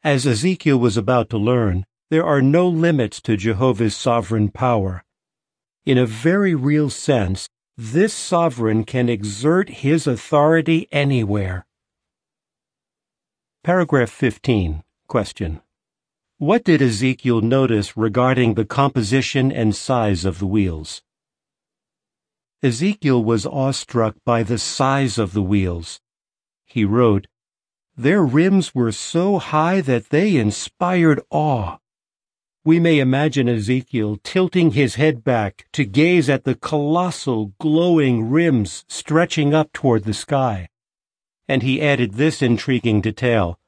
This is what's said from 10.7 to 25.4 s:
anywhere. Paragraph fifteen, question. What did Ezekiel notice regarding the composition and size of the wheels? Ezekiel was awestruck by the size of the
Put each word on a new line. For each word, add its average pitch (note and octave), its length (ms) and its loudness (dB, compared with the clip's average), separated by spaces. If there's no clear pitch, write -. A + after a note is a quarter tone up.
anywhere. G#2 760 -2
Paragraph D#3 480 0
fifteen, G2 760 -2
question. - 540 -6
What G3 260 0
did D#3+ 160 4
Ezekiel B2 600 0
notice A#2 560 0
regarding A#2+ 580 2
the A2 100 -2
composition C3 880 0
and A2 240 0
size G#2 480 0
of F2+ 140 -2
the G2 80 -4
wheels? F#2 560 -4
Ezekiel C3+ 600 0
was A2 240 0
awestruck B2+ 800 -2
by A#2 180 2
the A2 160 -2
size C3+ 600 -2
of G2 140 -2
the G#2 100 -2